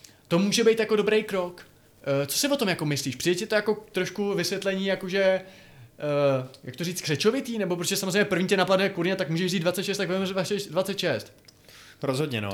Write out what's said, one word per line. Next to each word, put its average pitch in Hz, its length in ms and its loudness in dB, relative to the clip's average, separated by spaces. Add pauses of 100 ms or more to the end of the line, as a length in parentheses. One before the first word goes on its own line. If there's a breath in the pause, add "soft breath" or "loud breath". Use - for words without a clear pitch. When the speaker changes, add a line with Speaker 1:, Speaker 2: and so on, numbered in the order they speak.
(280 loud breath)
Speaker 1:
to 170 100 4
může 202 260 2
být 220 140 6
jako 214 180 2
dobrý 208 280 2
krok. 180 420 -4 (560)
Eh, 139 40 -2
co - 120 -4
si 285 100 2
o 285 80 2
tom 220 120 0
jako 165 180 -2
myslíš? 139 300 -2
Přijde 175 220 2
ti 214 80 -4
to 214 80 -2
jako 208 380 0
trošku 202 420 -2
vysvětlení, 196 520 -2
jakože, 190 360 0
eh, 147 1300 0 (160)
jak 123 120 -12
to 170 80 -6
říct, 180 160 -6
křečovitý? 226 580 0
Nebo 180 180 0
protože 175 200 -4
samozřejmě 190 280 2
první 185 240 0
tě 196 80 4
napadne, 190 320 4
Kurně, 185 280 0
tak 156 140 -4
můžeš 170 160 0
vzít 180 140 0
dvacet 175 240 0
šest, 190 140 -4
tak 185 100 -2
vezmeš 185 220 -2
dvacet, 190 400 -4
dvacet 185 280 -2
šest. 139 340 -2 (680 loud breath)
Speaker 2:
Rozhodně, 135 380 -2
no. 101 140 -4